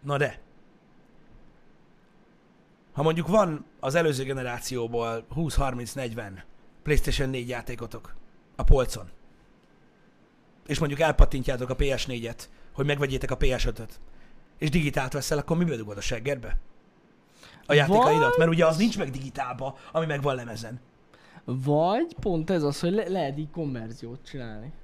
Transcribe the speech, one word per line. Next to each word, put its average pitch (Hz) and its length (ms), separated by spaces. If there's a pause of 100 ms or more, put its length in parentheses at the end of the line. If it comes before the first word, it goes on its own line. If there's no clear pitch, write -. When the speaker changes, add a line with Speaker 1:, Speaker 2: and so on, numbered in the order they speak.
Speaker 1:
Na 143 140
de, - 220 (2500)
ha 143 100
mondjuk 160 240
van 185 380 (140)
az 135 160
előző 151 280
generációból 120 1040
húsz, 156 260
harminc, 123 380
negyven 110 500 (400)
PlayStation 143 460
négy 123 200
játékotok 120 680 (400)
a - 80
polcon, 117 460 (1600)
és 143 120
mondjuk 143 200
elpattintjátok 135 720
a 131 60
P - 80 (140)
S - 80
négyet, 117 440 (240)
hogy 135 120
megvegyétek 139 460
a 131 60
P 147 80 (120)
S - 80
ötöt, 117 340 (580)
és 151 120
digitált 139 440
veszel, 147 240
akkor 160 200
mibe 170 180
dugod 104 220
a 104 40
seggerbe? 123 560 (1080)
A 147 80
játékaidat? 196 560
Speaker 2:
Vagy 480 80
Speaker 1:
Mert 165 120
ugye 165 160
az 160 120
nincs 208 200
meg 156 120
digitálba, 131 680 (140)
ami 165 140
meg 143 160
van 135 140
lemezen. 117 440 (680)
Speaker 2:
Vagy 160 720
pont 165 300
ez 175 140
az, 143 160
hogy 175 120
le-, 196 180
lehet 147 280
így 156 140
konverziót 120 760
csinálni. 117 460 (120)